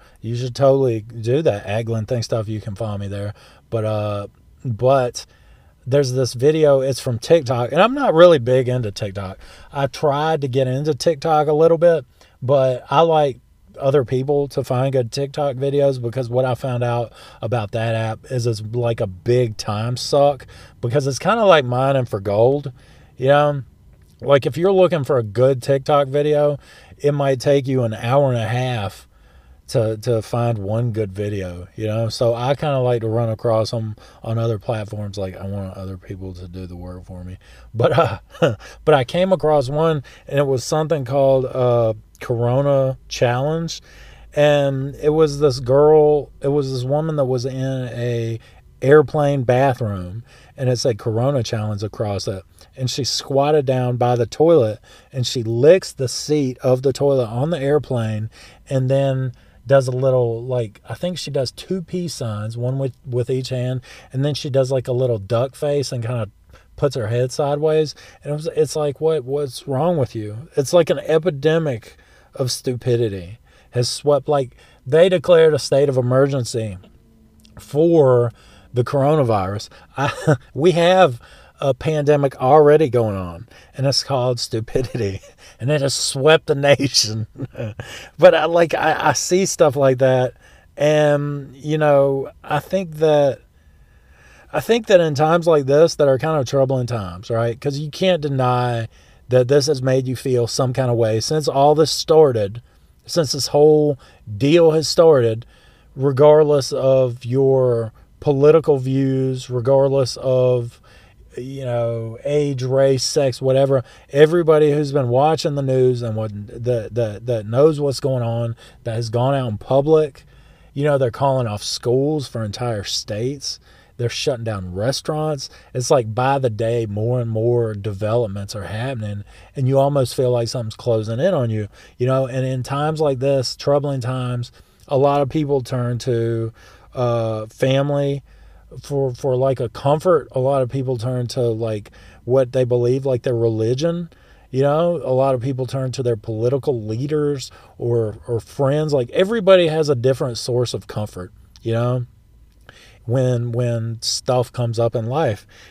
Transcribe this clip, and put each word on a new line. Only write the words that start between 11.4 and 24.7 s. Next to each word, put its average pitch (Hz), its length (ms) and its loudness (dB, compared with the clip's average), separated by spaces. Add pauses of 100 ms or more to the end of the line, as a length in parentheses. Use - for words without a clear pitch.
a 156 60 2
little 160 260 4
bit, 165 260 4 (400)
but 131 460 2
I 143 100 4
like 151 400 4 (400)
other 135 240 2
people 139 440 -2
to - 140 -4
find 131 300 -2
good 123 180 0
TikTok 139 460 -4
videos 139 440 0
because 120 280 -6
what 123 160 0
I 127 100 0
found 120 300 -4
out 120 280 -2 (280)
about 113 320 -4
that 113 220 -2
app 113 360 -6
is 123 160 -4
it's 110 140 -2
like 117 400 -4
a 113 60 -2
big 113 500 -2
time 113 400 -6
suck 143 500 0 (360)
because 131 240 0
it's 139 120 -4
kinda 220 260 2
like 160 200 6
mining 131 400 0
for 107 160 -6
gold, 120 500 2 (460)
you 131 120 -2
know? 143 340 2 (580)
Like, 135 260 4
if 139 120 -4
you're 185 140 2